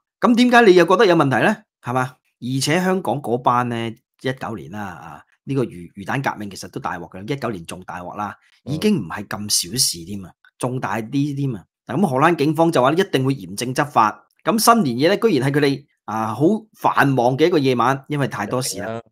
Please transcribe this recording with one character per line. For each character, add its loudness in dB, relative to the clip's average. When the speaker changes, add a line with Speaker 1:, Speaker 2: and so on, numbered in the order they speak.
Speaker 1:
噉 4
點 4
解 8
你 10
又 8
覺 4
得 6
有 6
問 4
題 2
呢？ 2
係 -8
嘛？ -4
而 -6
且 0
香 0
港 -4
嗰 -2
班 2
呢， -6
一 -4
九 -10
年 -14
啦， -12
啊， -16
呢 -4
個 0
魚-， -12
魚 -14
蛋 -4
革 -4
命 -12
其 -16
實 -14
都 -12
大 -6
鑊 -14
㗎， -10
一 -8
九 -6
年 -10
仲 -14
大 -12
鑊 -14
啦， -8
Speaker 2:
嗯。 -8
Speaker 1:
已 -6
經 0
唔 -6
係 -12
咁 -4
小 -6
事 -2
添 -10
啊， -18
仲 -4
大 -4
啲 -2
添 -4
啊。 -14
嗱， -6
噉 2
荷 0
蘭 4
警 0
方 2
就 2
話 4
一 2
定 -2
會 0
嚴 -14
正 -6
執 0
法。 0
咁 0
新 4
年 -2
夜 2
呢， 2
居 2
然 0
係 0
佢 2
哋， 0
啊， -4
好 -2
繁 2
忙 2
嘅 4
一 4
個 2
夜 2
晚， 0
因 -4
為 0
太 -6
多 -4
事 -6
啦。 -8
Speaker 2:
一 -8
定 -8
啦， -10